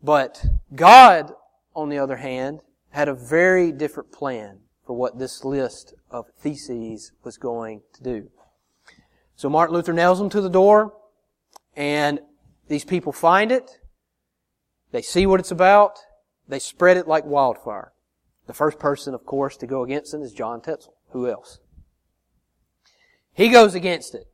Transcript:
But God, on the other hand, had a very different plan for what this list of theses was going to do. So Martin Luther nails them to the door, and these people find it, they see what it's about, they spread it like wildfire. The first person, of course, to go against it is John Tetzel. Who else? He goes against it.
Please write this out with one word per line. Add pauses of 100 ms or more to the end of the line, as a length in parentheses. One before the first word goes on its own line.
But (300)
God, (420)
on
the
other
hand, (300)
had
a
very
different
plan (260)
for
what
this
list (160)
of (120)
theses (100)
was
going (120)
to
do. (1040)
So
Martin
Luther
nails
them
to
the
door, (840)
and (480)
these
people
find
it, (1080)
they
see
what
it's
about, (500)
they
spread
it
like
wildfire. (540)
The
first
person,
of
course,
to
go
against
it
is
John
Tetzel. (160)
Who
else? (1800)
He
goes
against
it.